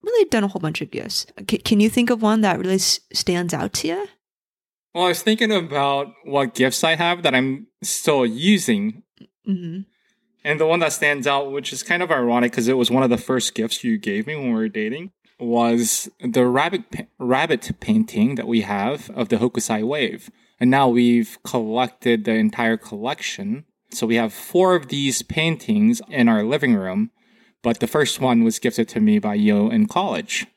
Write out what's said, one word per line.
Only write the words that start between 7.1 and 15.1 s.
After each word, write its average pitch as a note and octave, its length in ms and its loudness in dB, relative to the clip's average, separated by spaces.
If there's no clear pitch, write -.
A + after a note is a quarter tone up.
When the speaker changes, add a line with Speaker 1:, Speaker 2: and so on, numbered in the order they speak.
Speaker 2:
that C#3 120 2
I'm C3 320 -2
still C#3 440 0
using. A2+ 760 0
Speaker 1:
Mm-hmm. F3+ 340 -6
Speaker 2:
And D3+ 160 -2
the D#3 80 2
one E3+ 140 2
that D#3 140 2
stands C#3+ 320 0
out, C#3 260 0
which C#3 200 -6
is C3 100 -10
kind F3 200 -2
of E3 80 -2
ironic A#2+ 420 2
'cause A2+ 140 -2
it C3 120 2
was A#2+ 120 2
one C3 120 2
of B2+ 80 2
the A#2+ 80 2
first B2+ 360 -2
gifts A2+ 300 -4
you A2+ 140 0
gave G#2+ 280 -4
me D3+ 100 -8
when C#3 120 -6
we A#2 60 0
were A2 160 0
dating, A2+ 420 -8